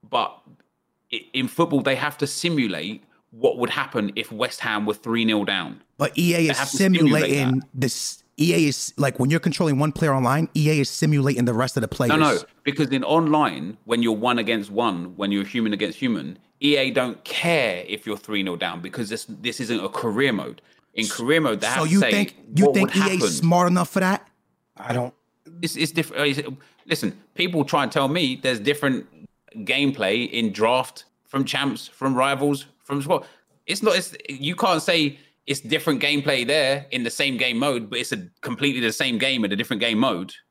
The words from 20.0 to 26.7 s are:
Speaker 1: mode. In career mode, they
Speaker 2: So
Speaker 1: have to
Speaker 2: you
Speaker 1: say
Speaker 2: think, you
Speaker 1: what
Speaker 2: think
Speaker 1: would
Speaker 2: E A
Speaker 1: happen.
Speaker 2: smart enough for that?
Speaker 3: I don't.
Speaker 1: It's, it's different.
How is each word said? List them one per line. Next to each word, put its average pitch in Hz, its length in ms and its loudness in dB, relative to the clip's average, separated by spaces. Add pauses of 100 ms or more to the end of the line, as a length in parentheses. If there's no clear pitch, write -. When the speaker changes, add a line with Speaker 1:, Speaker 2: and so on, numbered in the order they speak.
Speaker 1:
mode. 73 300 -6 (320)
In 110 140 -4
career 139 340 0
mode, 110 200 0
they 107 60 0
Speaker 2:
So 120 60 2
Speaker 1:
have 135 120 2
to 156 40 0
Speaker 2:
you 190 100 4
Speaker 1:
say 127 120 2
Speaker 2:
think, 202 240 0 (200)
you 185 100 6
Speaker 1:
what 214 100 4
Speaker 2:
think 190 180 2
Speaker 1:
would 185 40 2
Speaker 2:
E - 20 4
A 196 40 4 (100)
Speaker 1:
happen. 170 140 2
Speaker 2:
smart 170 420 2
enough 180 200 2
for - 100 0
that? 190 280 0 (500)
Speaker 3:
I 120 160 -6
don't. 123 200 -4 (480)
Speaker 1:
It's, 165 140 -6
it's 156 160 -2
different. 143 680 -4 (260)